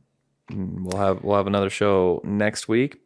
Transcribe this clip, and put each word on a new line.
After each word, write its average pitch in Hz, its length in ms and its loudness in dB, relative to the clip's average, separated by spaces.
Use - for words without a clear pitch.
we'll 92 480 -6
have, 98 240 0
we'll 101 140 2
have 98 100 2
another 101 220 2
show 95 560 2
next 104 420 -2
week. 123 400 -2